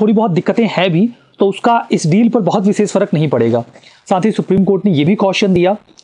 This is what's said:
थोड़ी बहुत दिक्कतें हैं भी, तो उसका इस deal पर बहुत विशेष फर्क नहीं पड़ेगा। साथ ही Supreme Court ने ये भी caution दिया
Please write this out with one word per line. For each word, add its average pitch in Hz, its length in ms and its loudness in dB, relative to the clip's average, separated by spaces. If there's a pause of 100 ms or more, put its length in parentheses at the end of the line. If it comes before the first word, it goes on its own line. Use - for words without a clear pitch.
थोड़ी 220 120 2
बहुत 220 180 0
दिक्कतें 190 360 0
हैं 180 240 -2
भी, 190 180 2 (300)
तो 196 80 2
उसका 233 440 -2
इस 175 160 0
deal 208 220 2
पर 240 100 0
बहुत 185 240 0
विशेष 202 280 0
फर्क 196 220 -2
नहीं 156 140 0
पड़ेगा। 117 380 0 (440)
साथ 185 160 0
ही 220 60 0
Supreme 190 320 0
Court 196 220 0
ने 208 60 0
ये 143 140 0
भी 196 100 2
caution 190 380 0
दिया 180 240 0 (260)